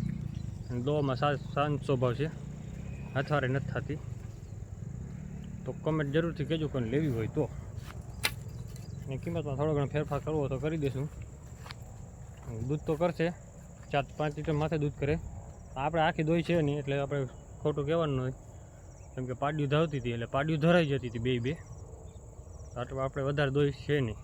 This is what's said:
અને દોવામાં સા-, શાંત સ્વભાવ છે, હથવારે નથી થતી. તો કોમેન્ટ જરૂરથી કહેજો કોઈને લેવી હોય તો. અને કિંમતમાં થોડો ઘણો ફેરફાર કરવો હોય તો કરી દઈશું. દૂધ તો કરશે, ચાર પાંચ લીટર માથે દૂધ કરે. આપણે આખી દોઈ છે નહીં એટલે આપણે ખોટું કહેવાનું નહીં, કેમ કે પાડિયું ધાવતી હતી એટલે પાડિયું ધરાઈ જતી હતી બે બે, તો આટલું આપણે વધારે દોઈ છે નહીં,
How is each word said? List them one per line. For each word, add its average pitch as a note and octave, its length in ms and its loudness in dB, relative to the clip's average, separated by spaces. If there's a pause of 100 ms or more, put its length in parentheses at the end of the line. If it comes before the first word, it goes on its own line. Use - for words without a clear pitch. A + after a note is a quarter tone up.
(720)
અને B2 100 0
દોવામાં C#3 360 4
સા-, D3 200 4
શાંત D3 480 0
સ્વભાવ B2+ 300 4
છે, C#3 120 0 (920)
હથવારે C#3 320 4
નથી C3+ 240 2
થતી. B2 220 -2 (1700)
તો B2+ 80 -4
કોમેન્ટ D#3 400 0
જરૂરથી D#3+ 320 2
કહેજો D#3 240 0
કોઈને A#2+ 200 0
લેવી D3 200 4
હોય A2+ 180 2
તો. C#3+ 180 2 (1600)
અને C3+ 100 -4
કિંમતમાં D3+ 400 -2
થોડો D3+ 180 4
ઘણો C#3+ 120 2
ફેરફાર D3 320 0
કરવો D3+ 220 0
હોય C3+ 80 2
તો C3 100 0
કરી D#3 180 0
દઈશું. C#3 320 0 (1600)
દૂધ D3 180 0
તો D#3+ 80 2
કરશે, E3+ 380 2 (600)
ચાર C#3+ 120 4 (120)
પાંચ D3+ 200 0
લીટર D#3 160 0
માથે D#3 260 2
દૂધ D3 220 2
કરે. D3 180 2 (580)
આપણે D#3 240 2
આખી E3 220 4
દોઈ E3 200 4
છે E3+ 200 4
નહીં C#3+ 160 4
એટલે C#3 200 0
આપણે C#3 280 0 (360)
ખોટું D3+ 240 2
કહેવાનું D#3 300 4
નહીં, B2+ 160 0 (800)
કેમ B2+ 120 -4
કે B2+ 60 -2
પાડિયું C#3+ 380 2
ધાવતી D3 280 4
હતી A#2+ 120 0
એટલે A#2 160 0
પાડિયું D3 340 2
ધરાઈ E3+ 260 8
જતી C3+ 220 2
હતી A#2 100 -4
બે B2 200 4
બે, B2+ 140 2 (1200)
તો B2 60 -4
આટલું C3 240 -2
આપણે C3+ 180 0
વધારે C#3+ 280 4
દોઈ C#3+ 200 6
છે D3 300 0
નહીં, A2 240 0